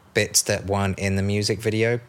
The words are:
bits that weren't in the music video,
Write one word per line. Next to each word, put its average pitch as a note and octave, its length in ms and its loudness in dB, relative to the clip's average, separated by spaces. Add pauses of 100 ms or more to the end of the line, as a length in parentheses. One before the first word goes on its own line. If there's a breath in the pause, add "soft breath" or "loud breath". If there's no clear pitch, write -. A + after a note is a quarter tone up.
(120)
bits - 300 2
that G2+ 240 -2
weren't G2 320 0
in G2 180 0
the G2 60 0
music G#2 380 0
video, A2+ 480 0